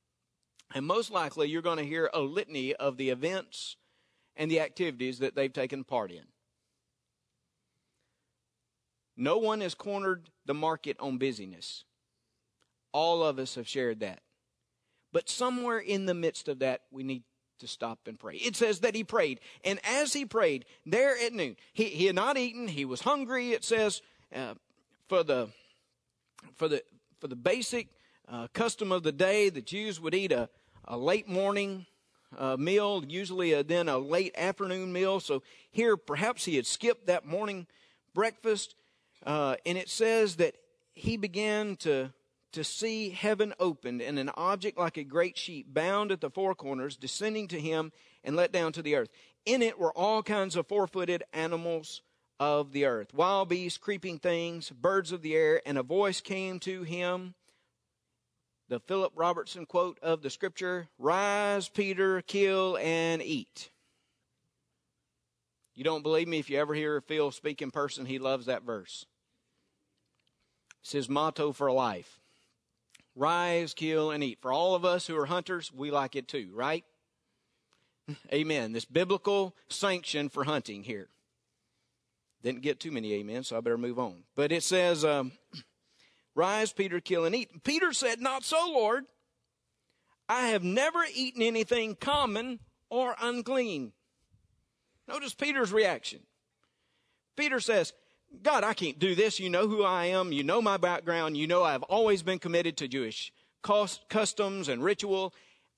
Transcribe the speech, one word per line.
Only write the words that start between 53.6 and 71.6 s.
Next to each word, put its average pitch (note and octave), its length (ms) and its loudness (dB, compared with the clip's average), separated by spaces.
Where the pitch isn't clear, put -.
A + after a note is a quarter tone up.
creeping F#3 400 -6
things, E3+ 520 -2
birds F3 420 2
of F3 100 -6
the D#3 120 0
air, D#3+ 320 6
and C#3 120 0
a B2+ 40 2
voice F#3 380 2
came F#3+ 400 -6
to F#3 220 -6
him. F3+ 520 -4
The A#2+ 120 -4
Philip F#3+ 340 0
Robertson E3+ 520 -2
quote F3 340 0
of D#3+ 220 0
the C3+ 80 -6
scripture, F3+ 580 -6
"Rise, G3+ 720 2
Peter, F#3+ 540 2
kill F#3+ 560 2
and E3 440 0
eat." - 480 -6
You C3 100 -6
don't D#3 180 0
believe D#3+ 260 2
me? E3 100 -2
If C#3+ 100 -6
you C#3 100 0
ever D3+ 160 0
hear D3+ 280 -2
Phil D3+ 280 0
speak D3 300 -6
in C3+ 100 -6
person, C#3 360 -4
he C3 120 -4
loves C3 280 -2
that B2 160 -2
verse. A2 420 -10
It's - 120 -14
his C#3 180 -2
motto D3 420 0
for C#3 180 0